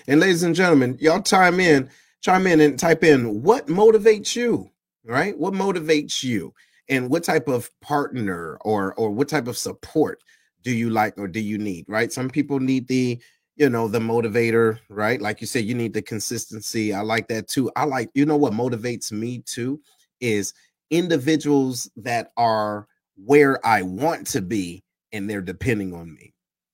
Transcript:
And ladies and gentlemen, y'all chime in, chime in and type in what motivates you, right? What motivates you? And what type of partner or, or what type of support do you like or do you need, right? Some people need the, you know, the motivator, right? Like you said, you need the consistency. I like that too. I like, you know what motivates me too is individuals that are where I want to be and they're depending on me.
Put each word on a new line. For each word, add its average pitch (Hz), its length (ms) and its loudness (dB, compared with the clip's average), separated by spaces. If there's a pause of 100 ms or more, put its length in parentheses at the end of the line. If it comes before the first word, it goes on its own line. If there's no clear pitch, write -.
And 143 120 4
ladies 175 240 2
and 170 120 0
gentlemen, 143 440 4
y'all 160 220 4
chime 185 380 4
in, 147 300 4 (320)
chime 185 260 2
in 165 140 6
and 147 160 6
type 165 260 2
in 117 400 4
what 226 240 2
motivates 214 680 4
you, 226 340 -2 (340)
right? 120 340 -2
What 185 160 -4
motivates 175 680 -2
you? 110 300 -4 (360)
And 127 200 -2
what 170 140 0
type 160 240 0
of 123 220 -2 (120)
partner 101 800 -6
or, 101 340 -2
or 110 160 -2
what 120 180 -2
type 135 180 -4
of 120 100 -10
support - 680 -4 (400)
do 127 80 -4
you 117 180 -2
like 110 280 -2
or 101 100 -8
do 92 120 -8
you 107 180 -4
need, 92 300 -8
right? 110 240 -2
Some 127 180 -6
people 139 300 -4
need 131 280 -2
the, 127 340 -2 (360)
you 147 120 6
know, 117 180 0
the 110 120 0
motivator, 113 800 0 (100)
right? 107 320 -2
Like 104 180 -6
you 117 60 -12
said, 113 200 -4
you 120 100 -4
need 117 180 -4
the 107 80 -4
consistency. 110 920 -6
I 98 80 -4
like 110 260 -2
that 110 200 -8
too. 127 280 -2
I 127 100 -2
like, 131 300 -4
you 139 100 4
know 151 120 2
what 143 160 2
motivates 120 580 -6
me 113 340 -8
too 131 360 -8 (380)
is 104 340 -2 (360)
individuals 147 1080 0
that 117 400 -4
are 107 500 0 (360)
where 139 420 6
I 107 180 4
want 98 440 -4
to 123 140 -4
be 90 420 -6 (280)
and 104 180 -8
they're 101 120 -6
depending 95 520 -4
on 85 220 -16
me. - 180 -20 (400)